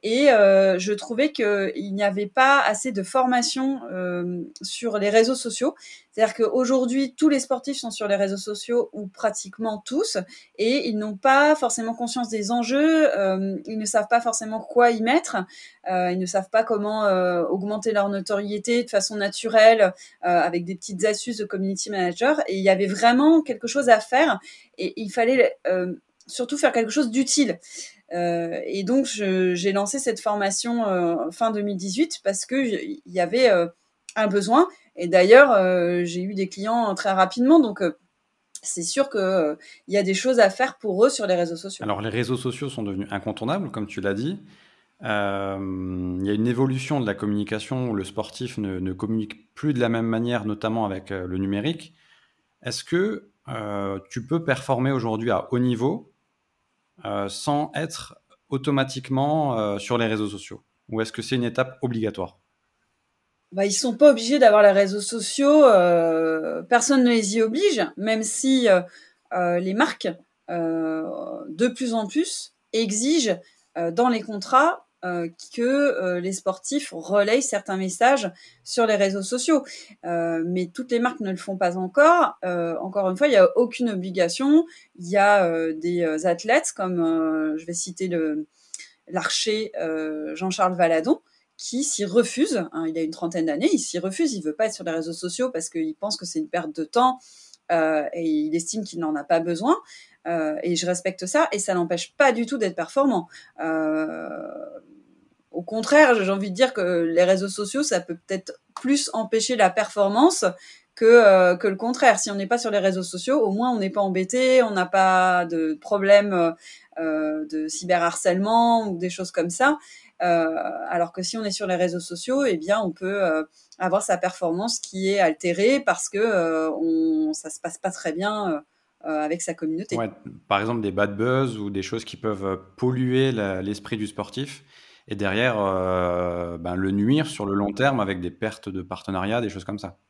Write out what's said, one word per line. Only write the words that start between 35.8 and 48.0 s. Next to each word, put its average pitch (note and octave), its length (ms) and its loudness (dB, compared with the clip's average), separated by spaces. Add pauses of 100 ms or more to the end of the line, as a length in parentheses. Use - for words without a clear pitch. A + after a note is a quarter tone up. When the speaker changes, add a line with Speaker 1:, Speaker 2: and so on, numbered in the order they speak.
Speaker 1:
j'ai F3 180 -4
eu G3 120 -6
des F#3+ 140 -2
clients G#3+ 480 -2
très G3 160 -2
rapidement. A#3+ 480 4
Donc, G#3+ 200 0
euh, F3 160 -2 (640)
c'est - 200 -8
sûr C#4 260 -2
que, A#3+ 100 -4
euh, F#3 360 2 (320)
il F#3 80 -8
y - 20 4
a G3+ 60 4
des F#3+ 120 0
choses A#3+ 260 2
à G3 100 8
faire - 280 -2
pour G3+ 280 2
eux - 20 6
sur A3+ 200 -2
les F3+ 80 2
réseaux E3+ 200 -2
sociaux. - 280 -12
Speaker 2:
Alors, G#2 160 -2
les G#2+ 80 -4
réseaux A#2 280 -2
sociaux B2+ 320 -6
sont A#2+ 140 -8
devenus G2+ 300 -6
incontournables, A#2+ 580 -6
comme G#2+ 160 -8
tu - 140 -12
l'as G2 140 -2
dit. C#3+ 260 -6 (640)
Euh, G2 1160 -4
il F#2+ 60 -2
y G2+ 40 0
a G#2 40 2
une A2 140 0
évolution C3 520 -2
de A#2 60 -2
la G2+ 80 -2
communication G#2 760 -4
où A2 40 -4
le G2 80 -4